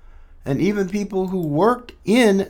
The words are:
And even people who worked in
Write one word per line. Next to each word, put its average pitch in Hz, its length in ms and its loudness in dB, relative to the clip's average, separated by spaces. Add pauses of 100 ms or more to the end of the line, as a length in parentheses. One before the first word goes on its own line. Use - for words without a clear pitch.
(460)
And 139 160 -2
even 196 260 0
people 196 420 -4
who 185 120 -4
worked 180 520 0 (120)
in 202 440 4